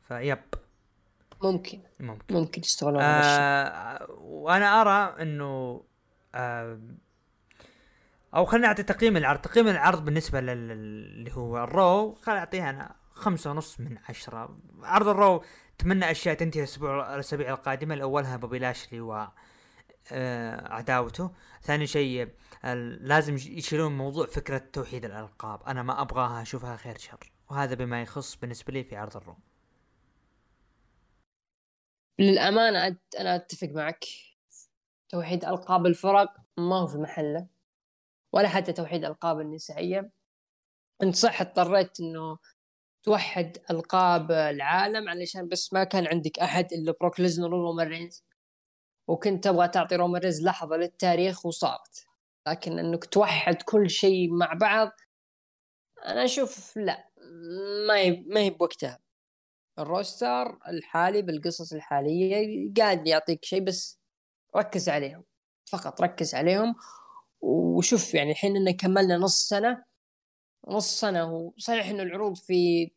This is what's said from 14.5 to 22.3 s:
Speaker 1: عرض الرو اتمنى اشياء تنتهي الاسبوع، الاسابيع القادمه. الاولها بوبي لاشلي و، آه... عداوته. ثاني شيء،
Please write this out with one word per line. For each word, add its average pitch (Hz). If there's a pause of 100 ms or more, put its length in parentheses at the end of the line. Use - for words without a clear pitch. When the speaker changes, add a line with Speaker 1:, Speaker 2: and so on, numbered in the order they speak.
Speaker 1:
عرض -
الرو 196 (340)
اتمنى 180
اشياء 160
تنتهي 156
الاسبوع، 139
الاسابيع 139
القادمه. 135
الاولها 135
بوبي 120
لاشلي 123
و، 107 (840)
آه... 123
عداوته. 123 (320)
ثاني 147
شيء، 127 (360)